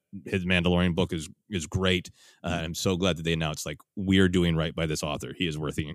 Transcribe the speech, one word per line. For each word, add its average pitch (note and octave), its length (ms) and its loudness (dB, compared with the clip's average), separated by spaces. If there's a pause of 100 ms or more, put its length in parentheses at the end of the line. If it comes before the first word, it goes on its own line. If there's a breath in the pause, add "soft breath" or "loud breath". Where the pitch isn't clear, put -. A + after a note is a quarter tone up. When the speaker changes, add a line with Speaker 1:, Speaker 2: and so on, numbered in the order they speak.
(260)
Speaker 1:
his F#2+ 180 -2
Mandalorian F2+ 500 4
book F2 180 0
is, D2+ 160 -6 (220)
is F2 160 -4
great. F#2 440 0 (320 soft breath)
Uh, E2+ 80 -4
Speaker 2:
Mm-hmm. E2+ 140 -2
Speaker 1:
I'm D#2+ 100 -6
so F#2+ 220 0
glad F2 200 2
that E2 80 -10
they E2 80 0
announced, D#2+ 340 -2
like, D2+ 120 -8 (180)
"We're F#2+ 320 6
doing F2 280 4
right D#2+ 180 -2
by E2 120 -2
this D2+ 160 -4
author. C#2 340 -8
He F2+ 120 -2
is D2+ 100 -6
working, D2+ 360 -6